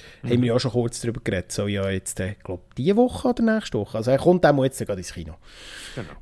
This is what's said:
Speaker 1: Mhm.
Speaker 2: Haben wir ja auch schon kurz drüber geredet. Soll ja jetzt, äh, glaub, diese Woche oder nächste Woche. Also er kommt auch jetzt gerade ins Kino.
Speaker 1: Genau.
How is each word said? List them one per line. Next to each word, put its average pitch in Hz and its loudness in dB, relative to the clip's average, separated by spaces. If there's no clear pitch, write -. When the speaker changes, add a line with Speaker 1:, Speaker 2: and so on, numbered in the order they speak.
Speaker 1:
Mhm. 120 -6
Speaker 2:
Haben 123 4
wir 120 2
ja 113 2
auch 123 4
schon 123 0
kurz 117 -2
drüber 113 -4
geredet. 98 -4
Soll 104 -2
ja 98 -2
jetzt, - -4
äh, 101 -4
glaub, - -12
diese 175 0
Woche 247 2
oder 240 0
nächste 220 0
Woche. 104 -4
Also 113 -2
er 135 6
kommt 175 6
auch 143 6
jetzt 131 -2
gerade 98 -4
ins - -12
Kino. 80 -12
Speaker 1:
Genau. 98 -8